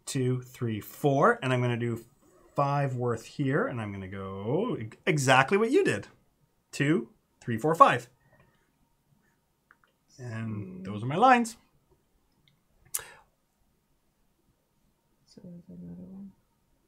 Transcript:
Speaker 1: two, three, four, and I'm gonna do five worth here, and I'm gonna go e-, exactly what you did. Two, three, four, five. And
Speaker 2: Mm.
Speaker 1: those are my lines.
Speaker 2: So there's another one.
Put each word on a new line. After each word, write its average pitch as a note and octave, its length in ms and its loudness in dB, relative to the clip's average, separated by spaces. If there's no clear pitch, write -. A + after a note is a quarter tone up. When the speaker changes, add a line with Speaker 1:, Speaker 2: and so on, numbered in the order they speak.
Speaker 1:
two, B2+ 360 -2
three, A2+ 400 -6
four, D#3 600 2
and C3 120 0
I'm B2 80 2
gonna B2 160 0
do A#2 260 -4
five C#3 400 0
worth A#2+ 300 -4
here, D3 420 -2
and B2+ 120 -8
I'm G#2 120 -6
gonna G2 160 -10
go G2 720 -4
e-, A2+ 100 -10
exactly C#3 520 4
what A3+ 140 2
you F#4+ 120 4
did. A2+ 240 -2
Two, D3+ 380 0
three, A2+ 160 -4
four, D3+ 180 0
five. B2+ 340 6
And A2 640 -8
Speaker 2:
Mm. F#2+ 40 -14
Speaker 1:
those G#2 180 -8
are A#2+ 40 -4
my C#3+ 100 -2
lines. A#3+ 400 4
Speaker 2:
So - 180 -20
there's F3 240 -20
another F3 360 -18
one. F#3+ 280 -18